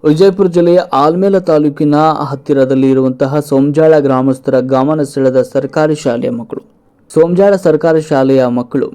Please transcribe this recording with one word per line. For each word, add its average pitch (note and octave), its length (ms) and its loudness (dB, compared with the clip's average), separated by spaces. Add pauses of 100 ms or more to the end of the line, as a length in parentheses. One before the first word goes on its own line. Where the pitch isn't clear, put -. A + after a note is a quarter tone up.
ವಿಜಯಪುರ F#3 400 2
ಜಿಲ್ಲೆಯ E3+ 320 2 (140)
ಆಲ್ಮೇಲ F3 440 0
ತಾಲೂಕಿನ D3+ 580 0 (340)
ಹತ್ತಿರದಲ್ಲಿ C3+ 640 0
ಇರುವಂತಹ C3 480 -2
ಸೋಮಜಾಳ D3 600 2
ಗ್ರಾಮಸ್ಥರ C3 600 0
ಗಮನ C3+ 420 0
ಸೆಳೆದ C3+ 400 -2
ಸರ್ಕಾರಿ C#3+ 540 -2
ಶಾಲೆಯ B2+ 340 -4
ಮಕ್ಕಳು. A#2 320 -10 (520)
ಸೋಮಜಾಳ F3+ 420 2
ಸರ್ಕಾರಿ D#3+ 460 0
ಶಾಲೆಯ C3+ 440 0
ಮಕ್ಕಳು B2 500 -4